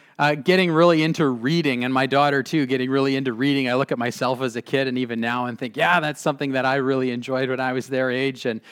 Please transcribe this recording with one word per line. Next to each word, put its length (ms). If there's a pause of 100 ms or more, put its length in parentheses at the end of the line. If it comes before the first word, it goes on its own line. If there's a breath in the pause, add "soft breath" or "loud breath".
(180 soft breath)
uh, 180
getting 360
really 320
into 240
reading, 560
and 100
my 120
daughter 360
too, 240
getting 240
really 280
into 160
reading, 360
I 40
look 180
at 60
myself 440
as 140
a 60
kid 260
and 100
even 220
now 260
and 140
think, 160
"Yeah, 240
that's 220
something 320
that 120
I 100
really 360
enjoyed 380
when 100
I 140
was 140
their 220
age." 360
And 160 (100)